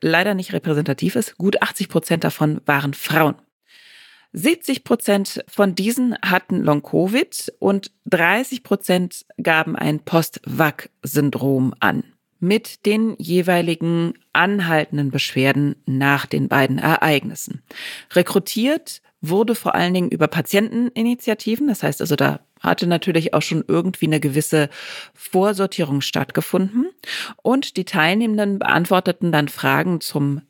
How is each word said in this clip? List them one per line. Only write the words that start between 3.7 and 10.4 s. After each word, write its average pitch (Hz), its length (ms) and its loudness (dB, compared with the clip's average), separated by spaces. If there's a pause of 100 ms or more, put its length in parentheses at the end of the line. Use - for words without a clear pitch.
Siebzig 269 520 -2
Prozent 202 640 -2
von 202 260 0
diesen 233 480 0
hatten 180 400 0
Long-Covid 165 960 0
und 196 340 -2 (140)
dreißig 190 560 0
Prozent 180 640 -2 (160)
gaben 160 340 2
ein 151 240 -2
Post-Vac-Syndrom 139 1800 0